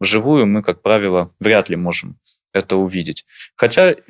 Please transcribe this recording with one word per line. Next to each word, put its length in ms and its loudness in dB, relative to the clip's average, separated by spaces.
Вживую 460 2
мы, 160 0
как 200 -4
правило, 580 0
вряд 300 2
ли 60 -4
можем 420 -8
это 220 -2
увидеть. 480 -4
Хотя 400 2